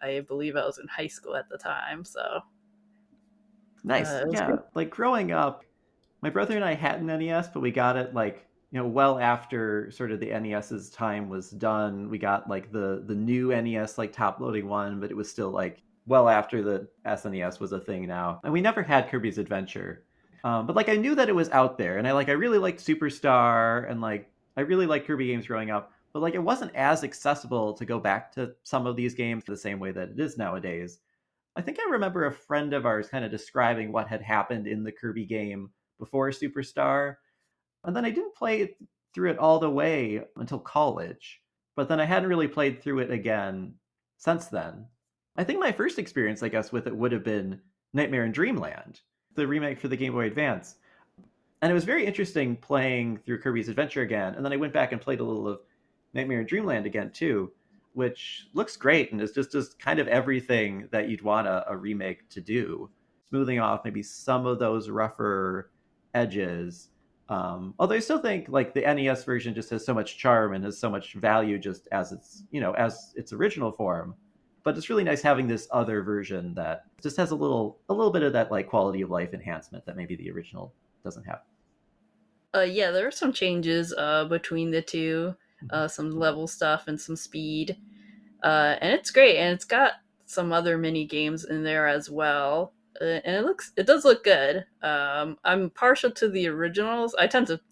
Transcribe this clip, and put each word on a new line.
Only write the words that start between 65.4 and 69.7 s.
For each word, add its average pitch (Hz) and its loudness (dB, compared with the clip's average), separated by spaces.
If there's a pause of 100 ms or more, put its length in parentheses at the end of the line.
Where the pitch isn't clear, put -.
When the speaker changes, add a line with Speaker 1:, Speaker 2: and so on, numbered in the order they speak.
Speaker 2:
edges. 90 -2 (380)
Um, 92 -4
although 196 2
I - 2
still 302 0
think, 190 -2
like, 135 2
the 139 2
N 147 4
E 135 2
S 131 0
version 117 -2
just 107 -8
has 113 -4